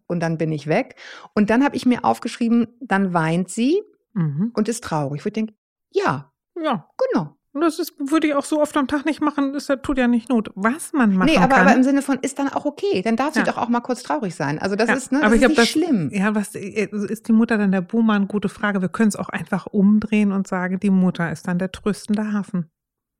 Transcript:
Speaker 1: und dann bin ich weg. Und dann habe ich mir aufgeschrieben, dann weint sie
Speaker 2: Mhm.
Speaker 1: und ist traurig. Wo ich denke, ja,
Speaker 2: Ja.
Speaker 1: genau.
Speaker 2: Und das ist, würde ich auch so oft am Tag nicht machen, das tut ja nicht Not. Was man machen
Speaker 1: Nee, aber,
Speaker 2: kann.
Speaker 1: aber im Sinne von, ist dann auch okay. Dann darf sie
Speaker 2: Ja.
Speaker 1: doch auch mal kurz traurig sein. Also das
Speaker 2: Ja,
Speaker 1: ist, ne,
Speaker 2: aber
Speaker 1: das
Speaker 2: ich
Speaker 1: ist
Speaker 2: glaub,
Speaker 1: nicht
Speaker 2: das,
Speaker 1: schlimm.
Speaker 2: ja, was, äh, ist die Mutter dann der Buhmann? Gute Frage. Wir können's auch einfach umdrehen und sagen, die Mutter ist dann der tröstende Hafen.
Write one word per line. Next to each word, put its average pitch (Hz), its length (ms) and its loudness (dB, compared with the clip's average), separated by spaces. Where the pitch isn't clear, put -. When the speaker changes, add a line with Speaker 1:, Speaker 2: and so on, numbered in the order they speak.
Speaker 1:
und 175 140 -4
dann 165 180 -2
bin 160 120 -2
ich 151 160 -6
weg. 185 300 -2
Und 214 160 2
dann 233 120 4
habe 370 140 2
ich 254 100 0
mir 247 180 2
aufgeschrieben, 233 640 0
dann 196 340 0
weint 170 360 0
sie 294 320 0
Speaker 2:
Mhm. 165 400 -2
Speaker 1:
und 220 140 0
ist 233 140 -6
traurig. 147 420 -4
Wo 214 40 -2
ich 208 60 -6
denke, 220 200 -4
ja, 151 400 -2
Speaker 2:
Ja. 269 280 -4
Speaker 1:
genau. 185 240 -4
Speaker 2:
Und 285 100 -4
das 330 180 -2
ist, - 180 -8
würde 302 300 0
ich 294 80 0
auch 277 80 -2
so 302 180 -2
oft 294 140 -2
am 285 100 2
Tag 285 200 -4
nicht 311 140 -2
machen, 285 320 -2
das 285 140 -8
tut 269 160 -2
ja 247 80 2
nicht 240 220 2
Not. 226 260 0
Was 226 380 -4
man 220 240 4
machen 185 100 4
Speaker 1:
Nee, 311 100 4
aber, 269 200 6
Speaker 2:
kann. - 100 6
Speaker 1:
aber 240 100 6
im 262 60 4
Sinne 277 180 4
von, 262 200 -2
ist - 180 -6
dann 277 100 -2
auch - 160 -6
okay. 294 380 -2
Dann 226 140 0
darf 277 180 -2
sie 226 60 2
Speaker 2:
Ja. 190 60 2
Speaker 1:
doch - 120 -2
auch 226 100 -4
mal 240 120 2
kurz 240 240 -6
traurig 240 320 -4
sein. 151 240 -4
Also 196 160 -4
das 226 120 0
Speaker 2:
Ja, 208 60 4
Speaker 1:
ist, - 160 -6
ne, 262 80 0
Speaker 2:
aber 302 120 4
Speaker 1:
das 240 40 6
Speaker 2:
ich - 20 4
Speaker 1:
ist 214 40 4
Speaker 2:
glaub, 254 100 6
Speaker 1:
nicht 311 80 2
Speaker 2:
das, 233 100 6
Speaker 1:
schlimm. 262 440 0
Speaker 2:
ja, 208 240 0
was, 208 180 -4
äh, 196 320 -6
ist - 180 -8
die 233 60 2
Mutter 226 260 4
dann 202 140 2
der 196 80 2
Buhmann? 208 480 0
Gute 202 200 -2
Frage. 202 340 -2
Wir 185 60 -2
können's 208 280 0
auch - 140 -8
einfach - 360 -6
umdrehen 208 640 2
und 190 160 -2
sagen, 185 320 -4
die 202 120 0
Mutter 180 420 2
ist - 160 -8
dann 180 100 -2
der 185 140 -4
tröstende 214 600 -4
Hafen. 185 380 -4